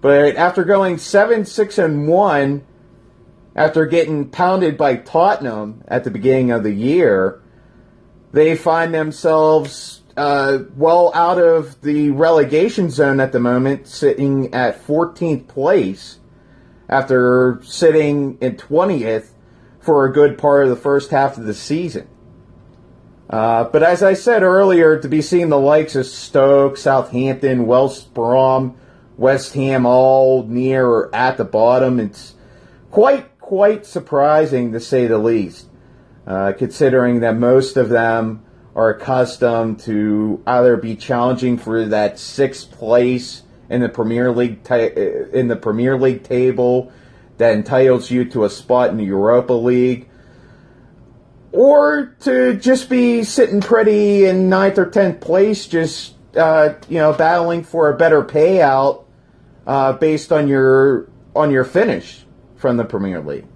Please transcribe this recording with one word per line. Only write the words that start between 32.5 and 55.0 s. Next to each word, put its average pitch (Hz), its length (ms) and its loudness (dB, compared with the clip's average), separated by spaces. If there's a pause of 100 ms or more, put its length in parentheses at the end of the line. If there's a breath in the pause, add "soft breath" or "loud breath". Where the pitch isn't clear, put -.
quite, 262 480 0
quite 202 480 -2
surprising 143 840 -2
to 117 80 -8
say 123 260 -2
the 113 100 0
least, 107 500 -4 (600 soft breath)
uh, 98 300 -4
considering 123 640 0
that 113 160 -2
most 131 420 0
of 120 100 0
them 113 560 -2 (300 soft breath)
are 113 160 0
accustomed 117 880 -2
to 107 680 -4
either 123 300 2
be 110 180 -8
challenging 123 600 -2
for 113 300 -4
that 104 320 -2
sixth - 520 -6
place 123 720 -2 (280 soft breath)
in 123 100 -2
the 120 80 -2
Premier 117 420 -2
League 117 320 -4
ta-, 123 140 -2
in 117 720 -2
the 113 80 -4
Premier 120 420 -4
League 127 240 -2
table 127 680 -2 (460 soft breath)
that 117 160 2
entitles 127 560 0
you 123 160 -2
to 117 180 -2
a 104 60 0
spot 123 400 0
in 104 80 -6
the 107 60 -4
Europa 113 500 0
League, 123 540 -2 (1400 soft breath)
or 285 680 2
to 254 340 0
just 262 340 0
be 240 340 0
sitting 214 380 0
pretty 208 640 2
in 185 240 2
ninth 190 300 2
or 180 80 2
tenth 185 340 0